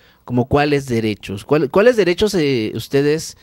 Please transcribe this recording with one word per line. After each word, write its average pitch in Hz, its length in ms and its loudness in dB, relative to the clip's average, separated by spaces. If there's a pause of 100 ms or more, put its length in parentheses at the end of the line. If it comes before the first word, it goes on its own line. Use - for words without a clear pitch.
(240)
¿Como 123 240 -2
cuáles 143 400 0
derechos? 110 580 -4
¿Cuál-, 147 240 0
cuáles 240 280 4
derechos, 196 360 0
eh, 139 400 0
ustedes, 143 680 -2